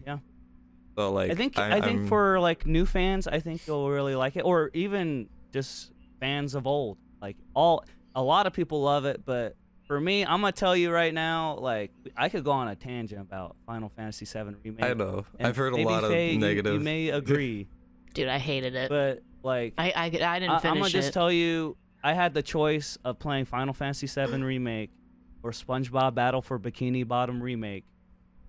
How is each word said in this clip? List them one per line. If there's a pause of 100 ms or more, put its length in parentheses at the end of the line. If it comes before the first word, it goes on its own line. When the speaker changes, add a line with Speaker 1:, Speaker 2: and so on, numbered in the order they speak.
Speaker 1:
yeah. (800)
Speaker 2:
So,
like,
Speaker 1:
I
think,
Speaker 2:
I,
Speaker 1:
I
think
Speaker 2:
I'm
Speaker 1:
for,
like,
new
fans,
I
think
you'll
really
like
it,
or
even (240)
just (280)
fans
of
old. (240)
Like, (160)
all, (300)
a
lot
of
people
love
it,
but (300)
for
me,
I'm
gonna
tell
you
right
now,
like, (260)
I
could
go
on
a
tangent
about (120)
Final
Fantasy
seven
Remake.
Speaker 2:
I
know. (140)
Speaker 1:
And
Speaker 2:
I've
heard
a
Speaker 1:
maybe,
Speaker 2:
lot
of
Speaker 1:
Faye,
you,
Speaker 2:
negative.
Speaker 1:
you
may
Speaker 2:
<laughs>
Speaker 1:
agree. (480)
Speaker 3:
Dude,
I
hated
it.
Speaker 1:
But, (220)
like,
Speaker 3:
I,
I,
I (300)
didn't
Speaker 1:
I,
Speaker 3:
finish
Speaker 1:
I'ma
just
Speaker 3:
it.
Speaker 1:
tell
you, (260)
I
had
the
choice
of
playing
Final
Fantasy
seven
Remake (540)
or
SpongeBob
Battle
for
Bikini
Bottom
Remake, (640)